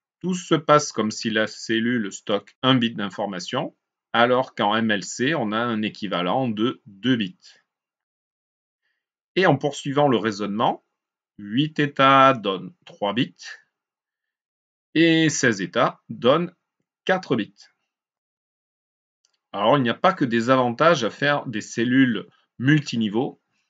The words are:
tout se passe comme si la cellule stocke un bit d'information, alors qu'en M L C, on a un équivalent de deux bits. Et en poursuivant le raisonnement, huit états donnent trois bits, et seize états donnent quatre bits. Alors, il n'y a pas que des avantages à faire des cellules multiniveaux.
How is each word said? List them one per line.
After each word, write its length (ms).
tout 140
se 200
passe 380
comme 180
si 200
la 160
cellule 640
stocke 500
un 140
bit 200
d'information, 800
alors 420
qu'en 220
M 140
L 140
C, 300
on 180
a 60
un 240
équivalent 640
de 380
deux 300
bits. 220
Et 100
en 100
poursuivant 520
le 80
raisonnement, 680
huit 400
états 560
donnent 380
trois 300
bits, 200
et 340
seize 320
états 480
donnent 460
quatre 320
bits. 180
Alors, 260
il 40
n'y 80
a 40
pas 180
que 120
des 260
avantages 520
à 80
faire 360
des 140
cellules 680
multiniveaux. 800